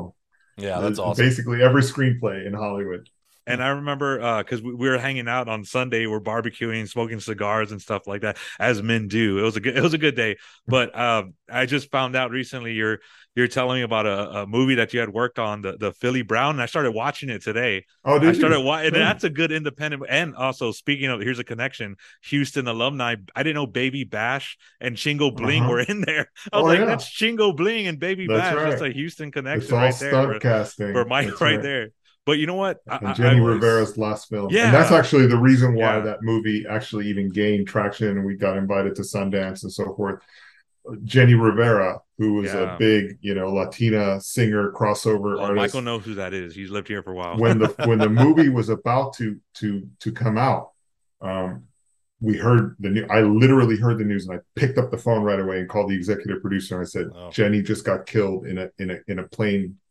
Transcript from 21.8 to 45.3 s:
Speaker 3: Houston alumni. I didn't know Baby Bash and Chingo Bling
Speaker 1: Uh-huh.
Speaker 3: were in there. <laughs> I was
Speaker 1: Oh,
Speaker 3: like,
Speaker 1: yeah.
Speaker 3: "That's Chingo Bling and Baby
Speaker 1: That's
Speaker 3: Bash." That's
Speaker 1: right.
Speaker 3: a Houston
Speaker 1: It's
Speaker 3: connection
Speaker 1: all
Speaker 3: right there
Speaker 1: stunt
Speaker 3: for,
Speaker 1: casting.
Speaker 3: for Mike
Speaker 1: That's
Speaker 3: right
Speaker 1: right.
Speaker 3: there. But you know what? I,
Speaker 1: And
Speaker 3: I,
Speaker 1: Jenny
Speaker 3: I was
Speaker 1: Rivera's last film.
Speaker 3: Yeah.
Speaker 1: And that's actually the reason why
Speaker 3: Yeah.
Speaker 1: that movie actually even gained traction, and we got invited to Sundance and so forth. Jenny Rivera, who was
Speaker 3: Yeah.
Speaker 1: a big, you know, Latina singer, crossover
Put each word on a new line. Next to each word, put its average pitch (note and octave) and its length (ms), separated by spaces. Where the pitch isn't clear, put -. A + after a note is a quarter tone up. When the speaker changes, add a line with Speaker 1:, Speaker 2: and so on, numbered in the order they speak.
Speaker 3:
Houston C#3 420
alumni. A#2+ 480
I C3 80
didn't D#3 100
know C#3+ 140
Baby C3 340
Bash A2+ 560
and B2 160
Chingo D3 360
Bling A#2+ 300
Speaker 1:
Uh-huh. B2 80
Speaker 3:
were A#2+ 120
in G3+ 180
there. D#3 400
<laughs> - 120
I G#3 40
was E3 80
Speaker 1:
Oh, - 20
Speaker 3:
like, E3+ 140
Speaker 1:
yeah. A3+ 60
Speaker 3:
"That's A#3 220
Chingo G#3+ 480
Bling G#3 300
and D#3 140
Baby F#3 260
Speaker 1:
That's - 140
Speaker 3:
Bash." D#3 300
That's C#3+ 120
Speaker 1:
right. C#3 80
Speaker 3:
a - 40
Houston D3+ 340
Speaker 1:
It's C3+ 80
Speaker 3:
connection C3 380
Speaker 1:
all A#2 80
Speaker 3:
right B2+ 180
there C#3 100
Speaker 1:
stunt C3+ 220
Speaker 3:
for, G#2+ 80
Speaker 1:
casting. G#2+ 520
Speaker 3:
for A#2+ 120
Mike B2+ 240
Speaker 1:
That's G2 120
Speaker 3:
right D3+ 140
Speaker 1:
right. C#3 80
Speaker 3:
there. C3+ 260
But D3 140
you D3+ 100
know F3+ 80
what? F#3+ 220
I, B2 80
Speaker 1:
And G#2 100
Speaker 3:
I, G2 60
Speaker 1:
Jenny B2 260
Speaker 3:
I - 20
was A#2 140
Speaker 1:
Rivera's A2 420
last G#2+ 320
film. G2+ 220
Speaker 3:
Yeah. A3+ 140
Speaker 1:
And A3 100
that's D#3+ 160
actually C3+ 380
the A#2+ 100
reason B2 380
why A2 220
Speaker 3:
Yeah. - 20
Speaker 1:
that G#2+ 240
movie A2 440
actually G#2+ 380
even G2+ 220
gained G#2 400
traction, G#2 400
and G2 180
we G2 80
got F#2+ 220
invited G2 400
to G2+ 60
Sundance F#2+ 600
and G#2 100
so G2+ 220
forth. G2 260
Jenny B2 300
Rivera, A2 680
who A2 160
was G2 180
Speaker 3:
Yeah. F#2 240
Speaker 1:
a - 20
big, G#2 420
you G2+ 140
know, F#2+ 180
Latina G2 680
singer, G#2 520
crossover G#2 640